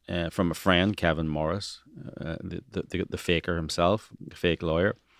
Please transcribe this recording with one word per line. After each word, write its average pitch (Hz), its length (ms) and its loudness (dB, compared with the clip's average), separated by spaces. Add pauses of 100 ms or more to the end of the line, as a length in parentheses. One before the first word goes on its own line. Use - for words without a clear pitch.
uh, 85 220 -2
from 87 200 0
a 80 40 0
friend, 95 420 4
Kevin 80 320 2
Morris, 78 520 -2 (400)
uh, 82 200 -6
the, 87 300 -10
the, - 180 -4
the, 92 220 -2
the 92 80 -6
faker 85 380 0
himself, 85 540 0 (140)
the - 120 -16
fake 85 260 2
lawyer, 85 320 2 (260)